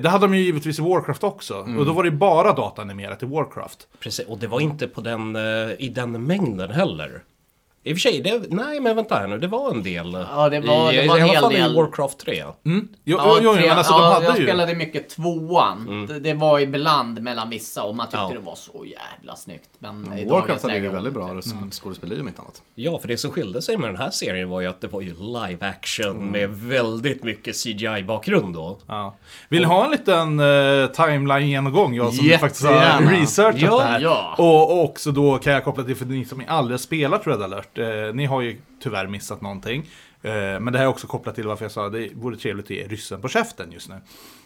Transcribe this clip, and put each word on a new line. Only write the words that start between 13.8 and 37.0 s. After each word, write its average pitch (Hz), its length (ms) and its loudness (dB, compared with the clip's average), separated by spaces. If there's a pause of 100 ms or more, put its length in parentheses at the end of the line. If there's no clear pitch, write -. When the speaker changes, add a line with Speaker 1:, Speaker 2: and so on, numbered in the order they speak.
Speaker 4:
ja, 160 60 10
Speaker 1:
de 170 140 8
hade 175 120 4
Speaker 4:
jag 240 120 4
Speaker 1:
ju 160 60 2
Speaker 4:
spelade 175 320 2
mycket 160 340 -6
tvåan. 160 800 0
Speaker 3:
Mm. 104 200 -6
Speaker 4:
Det, 151 120 -10
det 151 140 -2
var 151 260 4
ibland 139 640 0
mellan 117 280 -6
vissa 117 340 -10
och 104 120 -6
man 117 120 -6
tyckte 107 100 -6
Speaker 3:
Ja. 95 160 -2
Speaker 4:
det 107 60 -10
var 87 160 -14
så - 300 -18
jävla - 500 -18
snyggt. - 340 -20 (100)
Men 104 320 -14
Speaker 2:
Ja, 101 60 -10
Speaker 4:
i 104 80 -6
Speaker 2:
Warcraft 180 220 2
Speaker 4:
dagens 170 160 -2
Speaker 2:
hade 113 120 -2
ju 101 60 -2
Speaker 4:
läge 98 120 -4
Speaker 2:
väldigt 110 200 -4
bra 104 100 -6
Speaker 4:
inte. 92 120 -8
Speaker 2:
röst-, 92 180 -10
Speaker 1:
Mm. 101 180 -10
Speaker 2:
skådespeleri 95 500 -10
om 127 60 -10
inte 87 140 -16
annat. - 200 -20 (140)
Speaker 3:
Ja, 143 240 -6
för - 80 -12
det 117 100 -4
som 139 140 -6
skilde 120 300 -6
sig 226 160 -2
med 120 120 -2
den 92 80 -8
här 135 120 -6
serien 92 400 -6
var 92 120 -4
ju 90 60 -2
att 90 140 -10
det 110 60 -10
var 95 140 -10
ju 90 120 -10
live 98 560 -8
action 101 420 -6
Speaker 2:
Mm. 101 160 -8
Speaker 3:
med 101 220 -2
väldigt 117 760 -4
mycket 110 320 -8
C 117 180 -6
G 107 260 -4
I-bakgrund 107 540 0
då. 82 340 -10
Speaker 1:
Ja. 104 280 -10 (340)
Vill 170 120 2
ni 170 60 4
ha 190 180 6
en 302 60 0
liten, 165 480 2
eh, 139 480 6
timeline-genomgång? 139 1080 2
Jag 120 180 0
som 143 160 4
faktiskt 151 360 4
har 139 80 6
Speaker 2:
Jättegärna. 139 380 6
Speaker 1:
researchat 180 500 4
Speaker 3:
Ja, 208 160 4
Speaker 1:
det 269 60 4
här. 117 160 2
Speaker 4:
ja. 117 380 0
Speaker 1:
Och, 160 340 8
och 175 120 4
också 147 280 -2
då 143 260 4
kan 143 160 2
jag 131 100 2
koppla 139 200 -4
till, 123 120 -4
för 127 100 -8
ni 127 200 -6
som 131 220 -12
aldrig 139 260 0
har 127 60 -2
spelat 160 480 -2